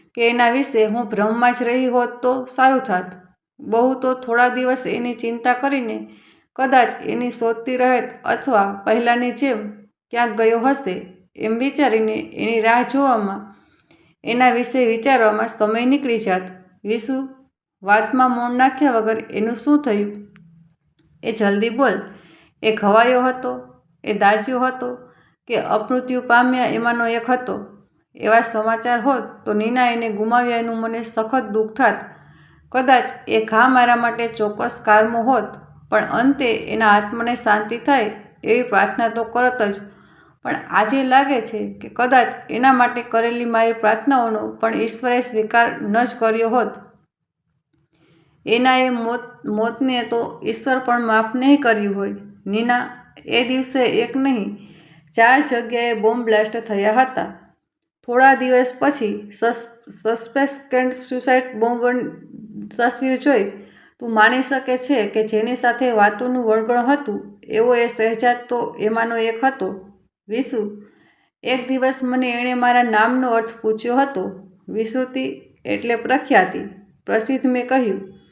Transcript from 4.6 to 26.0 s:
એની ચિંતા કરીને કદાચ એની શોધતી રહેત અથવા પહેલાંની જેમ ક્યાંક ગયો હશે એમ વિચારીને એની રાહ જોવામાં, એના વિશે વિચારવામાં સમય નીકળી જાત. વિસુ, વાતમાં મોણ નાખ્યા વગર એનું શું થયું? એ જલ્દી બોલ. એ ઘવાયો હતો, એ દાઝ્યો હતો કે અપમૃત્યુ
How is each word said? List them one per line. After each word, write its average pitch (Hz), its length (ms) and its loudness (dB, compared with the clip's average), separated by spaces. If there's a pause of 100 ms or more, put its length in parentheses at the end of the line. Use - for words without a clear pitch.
એની 240 280 -4
ચિંતા 233 380 -2
કરીને 240 560 -4 (480)
કદાચ 254 360 4 (100)
એની 240 280 -4
શોધતી 233 460 -4
રહેત 247 340 2 (140)
અથવા 202 600 0
પહેલાંની 240 440 2
જેમ 226 400 -2 (400)
ક્યાંક 233 280 -2
ગયો 226 220 4
હશે 254 460 -2 (300)
એમ 220 220 -2
વિચારીને 226 760 0
એની 226 260 -2
રાહ 233 220 4
જોવામાં, 233 760 -2 (680)
એના 247 260 2
વિશે 240 360 0
વિચારવામાં 226 600 0
સમય 220 360 -2
નીકળી 262 340 0
જાત. 190 240 -2 (420)
વિસુ, 262 440 -4 (540)
વાતમાં 226 480 2
મોણ 240 260 -2
નાખ્યા 269 360 2
વગર 220 260 0 (120)
એનું 214 260 -4
શું 294 260 2
થયું? 208 460 -4 (960)
એ 226 80 -4
જલ્દી 208 360 0
બોલ. 233 340 0 (600)
એ 220 120 2
ઘવાયો 226 480 4
હતો, 254 380 -4 (440)
એ 214 80 -2
દાઝ્યો 214 480 2
હતો 247 380 -4 (480)
કે 233 100 -4
અપમૃત્યુ 254 640 -2